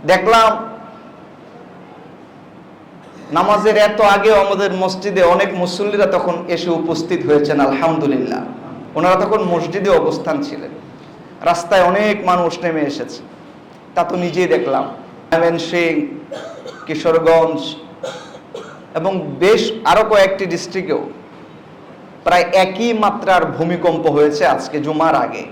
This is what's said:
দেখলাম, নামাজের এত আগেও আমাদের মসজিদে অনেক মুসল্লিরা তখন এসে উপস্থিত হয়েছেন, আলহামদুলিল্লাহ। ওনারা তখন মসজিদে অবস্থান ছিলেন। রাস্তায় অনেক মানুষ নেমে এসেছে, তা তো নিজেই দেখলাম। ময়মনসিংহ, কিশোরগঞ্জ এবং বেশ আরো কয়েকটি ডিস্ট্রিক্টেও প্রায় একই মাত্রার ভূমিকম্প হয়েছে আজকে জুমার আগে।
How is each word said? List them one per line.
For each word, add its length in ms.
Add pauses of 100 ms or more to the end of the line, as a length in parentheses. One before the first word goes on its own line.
দেখলাম, 640 (2750)
নামাজের 440
এত 240
আগেও 400
আমাদের 320
মসজিদে 500
অনেক 320
মুসল্লিরা 520
তখন 420
এসে 220
উপস্থিত 560
হয়েছেন, 340
আলহামদুলিল্লাহ। 800 (540)
ওনারা 200
তখন 300
মসজিদে 460
অবস্থান 520
ছিলেন। 280 (760)
রাস্তায় 380
অনেক 420
মানুষ 380
নেমে 180
এসেছে, 420 (720)
তা 100
তো 120
নিজেই 300
দেখলাম। 380
ময়মনসিংহ, 1300 (680)
কিশোরগঞ্জ 760 (1300)
এবং 260 (180)
বেশ 340 (120)
আরো 260
কয়েকটি 360
ডিস্ট্রিক্টেও 580 (1200)
প্রায় 280
একই 400
মাত্রার 520
ভূমিকম্প 640
হয়েছে 400
আজকে 340
জুমার 340
আগে। 380